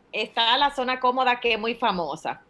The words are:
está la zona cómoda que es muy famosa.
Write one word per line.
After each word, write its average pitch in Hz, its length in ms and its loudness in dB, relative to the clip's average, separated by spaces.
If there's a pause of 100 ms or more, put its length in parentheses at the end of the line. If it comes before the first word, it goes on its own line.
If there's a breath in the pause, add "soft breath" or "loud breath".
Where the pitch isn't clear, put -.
(100)
está 226 460 0
la 285 140 2
zona 254 280 -2
cómoda 247 400 2
que 233 140 0
es 214 60 -2
muy 226 160 -2
famosa. 170 760 -2